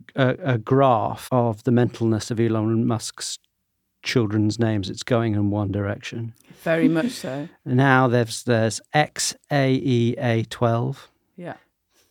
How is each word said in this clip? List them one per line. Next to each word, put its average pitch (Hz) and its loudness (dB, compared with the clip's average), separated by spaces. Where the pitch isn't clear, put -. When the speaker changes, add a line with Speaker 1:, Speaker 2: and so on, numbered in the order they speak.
Speaker 1:
a, 131 2
a 120 0
graph 123 2
of 120 0
the 127 2
mentalness 113 0
of 110 -4
Elon 113 0
Musk's - -6
children's 107 0
names, 107 0
it's 117 -10
going 113 0
in 104 0
one 104 -2
direction. 113 -6
Speaker 2:
Very 165 2
much 160 0
so. 143 -10
<laughs> - -20
Speaker 1:
Now 131 4
there's, 117 0
there's 113 0
X - -2
A 135 2
E 120 2
A 113 0
twelve. 120 -2
Speaker 2:
Yeah. 175 -14